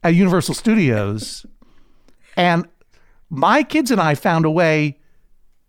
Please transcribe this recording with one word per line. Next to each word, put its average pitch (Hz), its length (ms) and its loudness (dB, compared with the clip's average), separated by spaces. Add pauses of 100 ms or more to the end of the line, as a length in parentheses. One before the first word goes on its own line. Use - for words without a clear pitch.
at 170 120 2
Universal 175 400 2
Studios. 110 880 -2 (880)
And 175 320 0 (600)
my 185 340 0
kids 285 280 -2
and 208 100 0
I 156 140 0
found 165 300 0
a 156 60 0
way, 156 480 0 (680)